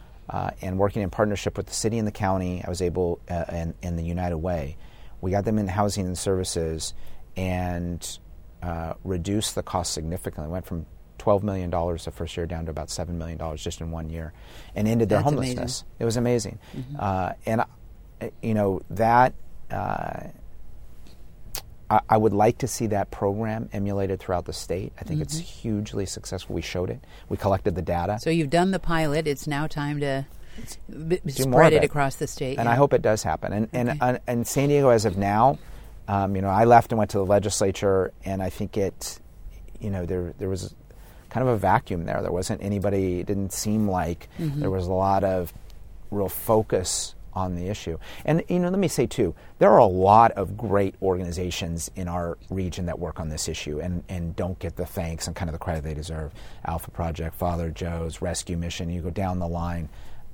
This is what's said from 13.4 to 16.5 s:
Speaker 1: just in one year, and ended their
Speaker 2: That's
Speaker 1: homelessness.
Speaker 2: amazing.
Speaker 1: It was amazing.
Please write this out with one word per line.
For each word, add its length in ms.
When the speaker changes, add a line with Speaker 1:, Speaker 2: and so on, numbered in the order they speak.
Speaker 1:
just 160
in 100
one 200
year, 220
and 120
ended 220
their 120
Speaker 2:
That's 100
Speaker 1:
homelessness. 280
Speaker 2:
amazing. 280
Speaker 1:
It 40
was 140
amazing. 400